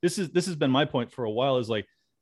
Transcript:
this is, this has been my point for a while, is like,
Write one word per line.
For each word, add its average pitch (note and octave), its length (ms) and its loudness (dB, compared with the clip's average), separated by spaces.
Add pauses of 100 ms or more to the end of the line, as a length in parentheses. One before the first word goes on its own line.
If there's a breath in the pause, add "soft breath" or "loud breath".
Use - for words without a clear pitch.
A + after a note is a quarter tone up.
this F3 160 0
is, F3 120 -2
this E3+ 160 0
has F3+ 100 -4
been C#3+ 140 2
my C3+ 140 4
point B2+ 280 -2
for B2 120 -6
a G#2+ 60 -2
while, B2+ 280 2
is A2+ 120 -2
like, G#2+ 160 -2 (360)